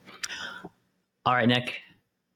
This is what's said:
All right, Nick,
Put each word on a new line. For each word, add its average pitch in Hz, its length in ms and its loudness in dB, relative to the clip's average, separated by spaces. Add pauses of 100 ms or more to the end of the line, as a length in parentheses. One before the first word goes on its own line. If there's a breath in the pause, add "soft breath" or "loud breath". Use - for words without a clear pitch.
(1300 loud breath)
All 123 80 4
right, 120 120 4
Nick, 123 340 2 (560)